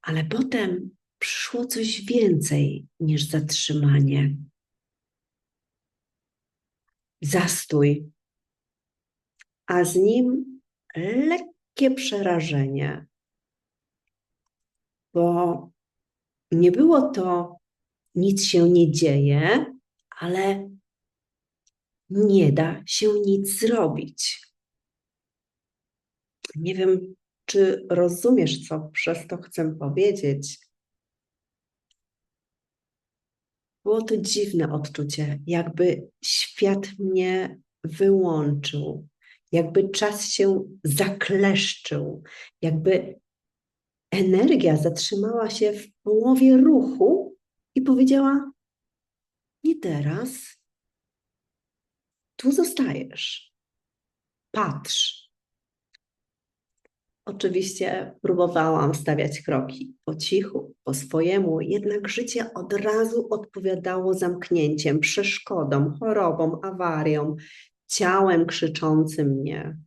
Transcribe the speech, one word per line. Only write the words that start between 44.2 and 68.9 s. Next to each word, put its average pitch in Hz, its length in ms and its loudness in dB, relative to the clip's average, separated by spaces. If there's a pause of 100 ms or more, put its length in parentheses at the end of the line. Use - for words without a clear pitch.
zatrzymała 214 760 -2
się 208 220 0
w - 200 -12 (100)
połowie 254 540 6
ruchu 269 800 4 (380)
i 262 80 0
powiedziała: 269 720 4 (1120)
„Nie 320 120 2
teraz. 165 840 -6 (1800)
Tu 269 160 0
zostajesz. - 1000 -4 (960)
Patrz”. - 720 -6 (2000)
Oczywiście 185 960 -6
próbowałam 160 720 2
stawiać 147 480 -2
kroki - 600 -6
po 160 100 -6
cichu, - 600 -4 (100)
po 135 100 -4
swojemu, 165 680 -2
jednak 202 480 -4
życie 240 460 -6
od 180 180 -8
razu 220 580 0
odpowiadało 185 840 -4
zamknięciem, 160 840 0
przeszkodą, 151 1000 -2
chorobą, 170 600 0
awarią, 156 760 -2 (500)
ciałem 180 600 2
krzyczącym 156 960 0